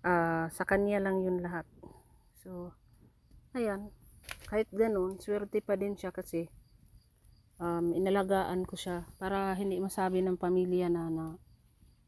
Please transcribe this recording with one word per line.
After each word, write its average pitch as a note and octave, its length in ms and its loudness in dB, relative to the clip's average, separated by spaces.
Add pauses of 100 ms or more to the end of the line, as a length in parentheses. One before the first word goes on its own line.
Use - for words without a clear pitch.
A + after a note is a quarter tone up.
ah, E3 480 2
sa - 160 -4
kanya G3+ 320 4
lang F#3+ 240 2
yun F3+ 160 2
lahat. F3 240 -4 (800)
So, F3+ 320 -10 (800)
ayan. G#3 400 -4 (560)
Kahit A3 240 2
ganun, G3 480 2
swerte G#3 400 -2
pa G3 160 0
din G3+ 160 -2
siya F#3 160 -6
kasi, E3+ 400 -6 (1120)
um, E3+ 320 0
inalagaan F#3+ 720 2
ko - 80 -8
siya F3 400 -6
para F#3+ 400 -2
hindi F#3+ 240 -2
masabi F#3 400 0
ng F#3 160 2
pamilya F3+ 560 2
na, E3 160 0
na, D#3+ 180 -2 (840)